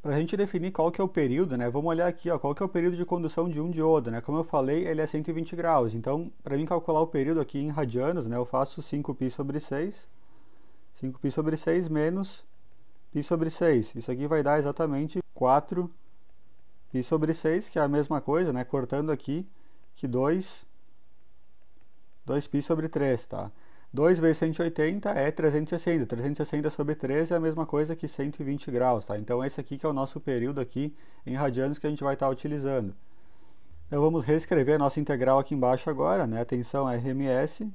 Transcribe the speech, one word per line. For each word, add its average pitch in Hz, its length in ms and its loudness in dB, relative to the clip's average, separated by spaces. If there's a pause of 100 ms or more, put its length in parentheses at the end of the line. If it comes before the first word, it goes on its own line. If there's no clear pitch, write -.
Pra 147 120 -2
gente 165 240 2
definir 190 340 0
qual 165 220 4
que - 80 -2
é - 20 4
o 185 60 2
período, 143 480 2
né, 120 120 0
vamos 147 200 0
olhar 170 180 4
aqui, 170 220 -2
ó, 156 100 2
qual 143 160 0
que 196 80 -2
é - 20 0
o 185 40 -4
período 175 260 2
de 175 80 -2
condução 175 460 0
de 151 100 -2
um 165 100 -2
diodo, 156 400 4
né, 117 120 -2
como 147 160 -2
eu 160 80 0
falei, 151 420 2
ele 156 140 0
é 156 40 2
cento 156 220 -4
e 170 60 -4
vinte 165 240 -4
graus, 147 360 4
então 139 380 -2 (100)
pra 143 140 -4
mim 156 100 0
calcular 165 360 2
o 165 60 4
período 156 340 2
aqui 139 180 -4
em 147 80 -2
radianos, 143 580 0
né, 120 120 -2
eu 123 80 0
faço 135 360 0
cinco 143 320 -4
π 127 160 -2
sobre 143 300 -4
seis, 151 480 -6 (880)
cinco 131 260 -8
π 143 100 -2
sobre 156 280 0
seis 165 320 0
menos 170 560 0 (680)
π 147 100 0
sobre 160 280 0
seis, 151 440 4
isso 127 160 -6
aqui 131 160 -2
vai 151 160 2
dar 143 160 4
exatamente 151 640 0 (120)
quatro 147 600 4 (1000)
π 127 100 0
sobre 156 300 2
seis, 160 340 2
que - 100 -4
é 156 40 4
a 147 80 4
mesma 147 320 2
coisa, 156 320 2
né, 127 100 0
cortando 139 480 0
aqui, 151 340 -2 (500)
que 143 120 -4
dois, 143 580 0 (1600)
dois 139 220 -2
π 143 140 0
sobre 160 260 0
três, 139 380 2
tá? 101 260 -6 (400)
Dois 170 280 6
vezes 160 180 6
cento 160 220 0
e - 20 0
oitenta 170 480 0
é 147 220 2
trezentos 151 420 2
e 170 60 -2
sessenta, 160 260 2
trezentos 127 340 -4
e 147 60 0
sessenta 147 240 -2
sobre 151 240 -2
três 151 380 0
é 170 40 2
a 165 40 2
mesma 160 260 0
coisa 156 300 0
que 151 120 -6
cento 143 320 -4
e 156 40 -4
vinte 139 260 -4
graus, 120 340 4
tá? 104 140 -4
Então 120 260 0
esse 143 160 -4
aqui 135 200 -8
que - 80 -6
é - 20 4
o 147 40 0
nosso 135 260 -2
período 135 420 -2
aqui 143 340 -4 (300)
em 123 80 -4
radianos 135 460 0
que 151 80 -2
a - 20 2
gente 147 140 -4
vai 139 120 2
tá 139 140 2
utilizando. 135 640 -2 (920)
Então 147 120 0
vamos 156 240 6
reescrever 151 520 4
a - 20 4
nossa 143 220 4
integral 135 400 4
aqui 139 160 0
embaixo 127 340 4
agora, 151 380 2
né? 110 120 0
A 120 60 0
tensão 131 420 0
é 120 100 0
R 127 120 -2
M 135 160 0
S 139 500 0